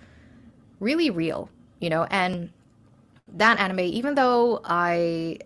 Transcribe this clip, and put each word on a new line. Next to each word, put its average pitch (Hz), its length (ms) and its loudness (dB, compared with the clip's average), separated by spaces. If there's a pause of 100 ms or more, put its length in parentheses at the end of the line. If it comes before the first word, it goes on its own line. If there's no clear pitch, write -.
(800)
really 294 300 2
real, 165 400 -4 (300)
you 170 100 -2
know, 160 200 0
and 180 400 -2 (840)
that 214 240 4
anime, 190 220 0
even 220 340 -2
though 240 500 2
I 170 800 0